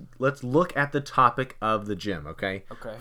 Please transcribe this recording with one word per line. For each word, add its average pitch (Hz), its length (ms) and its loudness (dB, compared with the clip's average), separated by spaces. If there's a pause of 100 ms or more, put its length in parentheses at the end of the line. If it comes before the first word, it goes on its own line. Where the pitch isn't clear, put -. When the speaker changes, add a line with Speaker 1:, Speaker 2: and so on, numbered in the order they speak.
(180)
Speaker 1:
let's 135 260 0
look 147 320 2
at 143 160 0
the 147 100 0
topic 131 600 2
of 107 240 0
the 104 100 -2
gym, 87 320 -4
okay? 95 440 -4
Speaker 2:
Okay. 110 300 -12